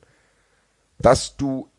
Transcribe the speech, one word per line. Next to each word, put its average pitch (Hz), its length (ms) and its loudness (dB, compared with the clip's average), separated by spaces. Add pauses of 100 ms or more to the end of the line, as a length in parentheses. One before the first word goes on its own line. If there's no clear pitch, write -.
(1000)
dass - 360 2
du 135 320 -6 (120)